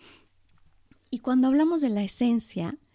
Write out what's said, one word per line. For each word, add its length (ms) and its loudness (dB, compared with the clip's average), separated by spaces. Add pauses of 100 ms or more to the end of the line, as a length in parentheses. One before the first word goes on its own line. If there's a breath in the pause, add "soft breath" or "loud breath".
(1120 soft breath)
Y 100 -6
cuando 280 2
hablamos 320 2
de 100 0
la 120 -2
esencia, 760 -2 (160)